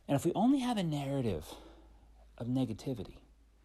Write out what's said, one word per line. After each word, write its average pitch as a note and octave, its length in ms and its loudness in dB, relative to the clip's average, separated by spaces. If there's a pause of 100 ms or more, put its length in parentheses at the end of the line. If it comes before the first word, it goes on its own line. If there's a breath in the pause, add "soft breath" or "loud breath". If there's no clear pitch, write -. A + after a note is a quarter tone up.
And C#3+ 60 4
if C#3 100 0
we E3 100 2
only C4 260 4
have B3 160 0
a F#3+ 80 0
narrative C#3 720 -2 (840 loud breath)
of A#2+ 80 -8
negativity, B2+ 720 -4 (460 soft breath)